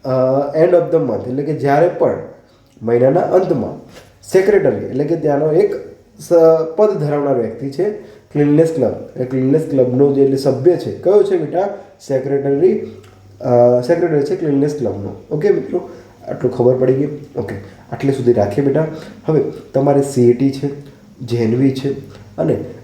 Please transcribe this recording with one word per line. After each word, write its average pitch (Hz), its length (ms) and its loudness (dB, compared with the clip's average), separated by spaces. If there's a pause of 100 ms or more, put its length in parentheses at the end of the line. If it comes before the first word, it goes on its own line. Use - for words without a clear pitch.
અ, 131 60 -6 (540)
end 180 40 4
of 180 40 4
the 156 360 2
month, 104 180 -4
એટલે 131 160 -4
કે 151 120 -4
જ્યારે 143 340 2
પણ - 300 0 (640)
મહિનાના 123 380 2
અંતમાં - 680 -2 (440)
સેક્રેટરી 190 540 2
એટલે 135 180 -4
કે 165 120 -2
ત્યાંનો 151 360 0
એક - 420 0 (260)
સ-, 170 120 -4 (440)
પદ 202 220 2
ધરાવનાર 143 380 -2
વ્યક્તિ 117 340 -6
છે 208 300 -4
ક્લીનનેસ 147 760 0
ક્લબ. 117 440 -4
એ 123 40 -2
ક્લીનનેસ 131 460 0
ક્લબનો 135 420 2
જે 139 120 4
એટલે 135 120 2
સભ્ય 143 400 2
છે 110 140 -6
કયો 190 320 2
છે 196 140 0
બેટા? 165 320 -2 (400)
સેક્રેટરી, 139 800 0 (540)
અ, - 40 -12 (420)
સેક્રેટરી 156 360 2
છે 180 140 -2
ક્લીનનેસ 147 420 0
ક્લબનો. 101 340 -6 (180)
ઓકે 156 200 0
મિત્રો, - 380 -2 (400)
આટલું - 280 -4
ખબર 123 180 4
પડી 131 180 2
ગઈ? 143 160 -2 (280)
ઓકે, 110 180 -8 (380)
આટલે 135 200 -2
સુધી 120 200 0
રાખીએ 113 320 0
બેટા. 156 220 0 (400)
હવે 156 140 2 (340)
તમારે 139 280 2
સી 123 280 2
ઈ - 20 4
ટી 135 180 2
છે, 143 180 -6 (540)
જે 120 140 -6
એન 117 220 0
વી 135 120 2
છે - 260 -6 (420)
અને 156 180 0 (280)